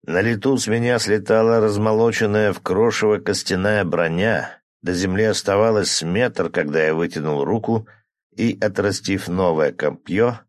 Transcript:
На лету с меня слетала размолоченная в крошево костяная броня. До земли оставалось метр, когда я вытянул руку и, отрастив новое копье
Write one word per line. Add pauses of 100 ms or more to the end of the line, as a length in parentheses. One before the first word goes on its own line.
На
лету
с
меня
слетала
размолоченная
в
крошево
костяная
броня. (200)
До
земли
оставалось
метр,
когда
я
вытянул
руку (480)
и,
отрастив
новое
копье